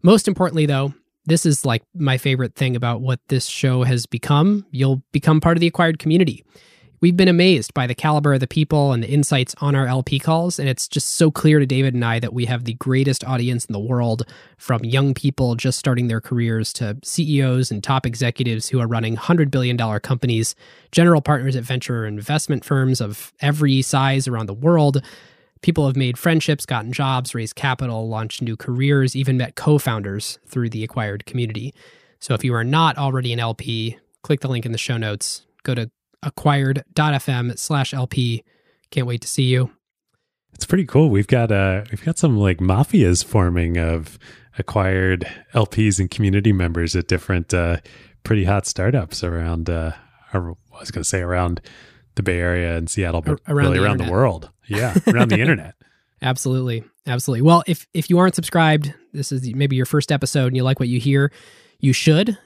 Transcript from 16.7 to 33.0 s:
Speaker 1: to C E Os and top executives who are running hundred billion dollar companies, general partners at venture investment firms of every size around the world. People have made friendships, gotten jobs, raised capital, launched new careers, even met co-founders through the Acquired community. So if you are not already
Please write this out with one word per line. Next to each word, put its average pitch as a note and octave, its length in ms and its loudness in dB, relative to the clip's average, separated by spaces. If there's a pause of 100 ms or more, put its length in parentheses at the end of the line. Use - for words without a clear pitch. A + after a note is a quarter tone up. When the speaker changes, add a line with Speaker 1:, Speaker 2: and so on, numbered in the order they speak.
Speaker 1:
to A2 280 -6
C D3+ 360 -2
E C3+ 40 2
Os B2+ 280 0
and - 120 -6
top C3+ 240 0
executives A#2+ 640 -4
who B2+ 120 0
are A#2 60 0
running A2+ 300 -2
hundred D#3+ 340 2
billion B2+ 260 0
dollar A2 240 -2
companies, A#2+ 540 -2 (360)
general E3+ 300 6
partners C3+ 340 0
at A#2+ 100 -4
venture A#2+ 420 -4
investment A#2+ 580 -4
firms C3 360 0
of G#2 400 -8
every C#3+ 420 2
size C3+ 440 0
around A2+ 200 -4
the G2 80 -8
world. C#3+ 480 4 (580)
People D#3+ 260 2
have C3 100 0
made B2+ 220 0
friendships, D#3+ 460 0
gotten A#2+ 280 -6
jobs, C3 420 -2
raised A2+ 220 -8
capital, A#2+ 520 -4
launched A2 320 -8
new A#2 160 -4
careers, C3 580 0
even C3+ 220 0
met B2 180 -4
co-founders G#2+ 920 -2
through A#2+ 240 -4
the A2 140 -8
Acquired G#2 420 -6
community. A#2 480 -6 (460)
So - 140 -2
if - 80 -2
you B2 120 0
are A2+ 100 0
not D3+ 320 2
already C3 380 -2